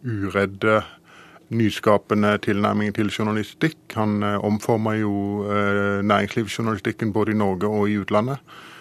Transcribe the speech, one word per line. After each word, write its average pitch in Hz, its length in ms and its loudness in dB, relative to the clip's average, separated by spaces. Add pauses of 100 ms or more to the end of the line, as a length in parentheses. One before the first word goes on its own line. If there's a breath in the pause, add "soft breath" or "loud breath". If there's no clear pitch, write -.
uredde, 101 800 0 (720 loud breath)
nyskapende 104 880 2
tilnærming 104 560 0
til 104 140 0
journalistikk. 107 840 -4
Han, 104 280 0
eh, 104 160 0
omformer 107 640 0
jo, 101 420 -2
eh, 101 580 0
næringslivsjournalistikken 104 1080 -2
både 107 200 0
i 107 40 0
Norge 98 320 0
og 104 220 0
i 104 100 0
utlandet. 110 400 0 (420 loud breath)